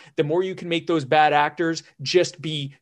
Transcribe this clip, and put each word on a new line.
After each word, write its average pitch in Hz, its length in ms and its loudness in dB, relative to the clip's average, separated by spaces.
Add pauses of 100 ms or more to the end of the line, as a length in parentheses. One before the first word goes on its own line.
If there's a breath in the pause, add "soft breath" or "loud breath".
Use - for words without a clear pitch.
(160 loud breath)
the 160 80 0
more 160 200 0
you 190 100 -6
can 175 160 -12
make 170 160 -2
those 160 200 0
bad 151 280 4
actors 151 480 0 (220 soft breath)
just 170 360 0
be 147 420 -8